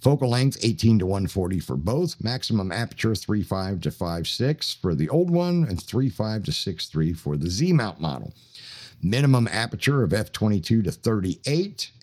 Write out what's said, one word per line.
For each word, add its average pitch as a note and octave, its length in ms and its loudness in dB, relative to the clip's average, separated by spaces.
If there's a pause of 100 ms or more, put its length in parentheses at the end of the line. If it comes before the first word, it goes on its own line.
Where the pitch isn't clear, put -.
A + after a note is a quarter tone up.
Focal C3+ 260 4
length B2+ 360 2
eighteen A2 340 4
to F#2 80 4
one F#2+ 220 0
forty F#2 320 -2
for C2+ 180 -4
both. A#2+ 440 -2
Maximum G#2+ 500 -2
aperture A2+ 420 -2
three G#2 300 -2
five F#2+ 380 -2
to D2+ 100 -2
five E2+ 360 -4
six - 460 -2
for F2 220 -2
the D2+ 140 0
old F3 200 2
one F3 400 2
and F2+ 120 -4
three B2+ 280 -2
five A2 360 -4
to D2+ 60 -4
six - 360 -6
three D#2+ 260 0
for D2 240 -4
the D#2+ 120 -2
Z D3+ 240 2
mount A2+ 280 0
model. D2 320 -6 (720)
Minimum B2 440 4
aperture A#2 520 0
of E2+ 120 2
F G#2+ 180 0
twenty-two G#2+ 520 2
to - 80 0
thirty-eight A#2+ 1000 -2 (120)